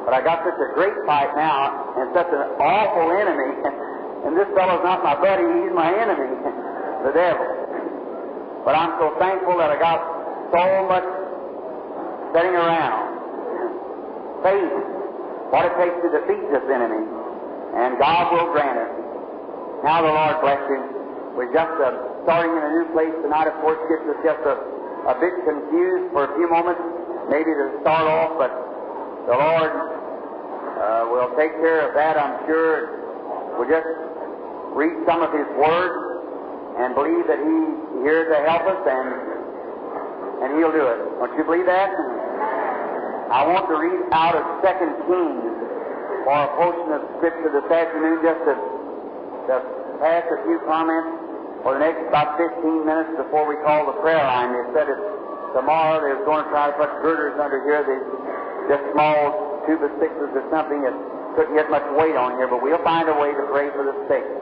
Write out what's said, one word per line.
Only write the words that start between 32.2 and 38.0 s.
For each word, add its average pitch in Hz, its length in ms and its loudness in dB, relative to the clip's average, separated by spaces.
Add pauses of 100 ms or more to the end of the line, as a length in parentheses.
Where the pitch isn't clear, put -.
sure. - 1080 -2
We'll 120 140 -2
just 165 180 2 (880)
read 160 160 2 (160)
some 165 160 2
of 147 80 -4
His 147 240 -2
Word 165 360 2 (840)
and 123 160 -2
believe 165 320 2
that 147 160 2
He's 156 320 2 (320)